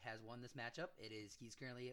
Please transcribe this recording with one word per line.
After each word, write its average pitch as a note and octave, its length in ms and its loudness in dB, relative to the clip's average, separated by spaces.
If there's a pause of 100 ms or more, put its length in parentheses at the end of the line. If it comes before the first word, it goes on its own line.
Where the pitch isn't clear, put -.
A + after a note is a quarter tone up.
has A2+ 160 2
won A#2 180 -2
this B2 140 -2
matchup. B2+ 440 2
It G#2+ 140 -4
is, G#2 260 -2
he's A2+ 160 -4
currently B2 380 0